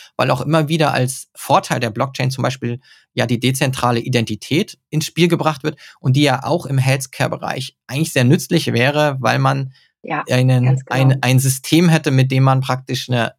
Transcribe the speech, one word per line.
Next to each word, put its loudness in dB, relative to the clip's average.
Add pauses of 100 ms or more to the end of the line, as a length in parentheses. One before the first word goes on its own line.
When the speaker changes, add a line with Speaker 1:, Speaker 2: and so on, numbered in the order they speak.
(160)
Speaker 1:
weil 0
auch 0
immer 0
wieder 2
als -2
Vorteil 0
der -2
Blockchain -4
zum -6
Beispiel -4 (320)
ja -2
die 0
dezentrale 0
Identität -2 (100)
ins -2
Spiel 0
gebracht 0
wird -6 (220)
und 0
die 4
ja 0
auch -2
im -2
Healthcare-Bereich -2 (120)
eigentlich -4
sehr 2
nützlich 2
wäre, 0
weil 0
man -2 (300)
Speaker 2:
Ja, -8
Speaker 1:
einen, 2
Speaker 2:
ganz 0
genau. -2
Speaker 1:
ein, 2
ein 4
System 2
hätte, 2
mit 2
dem 2
man 4
praktisch -4
eine, -2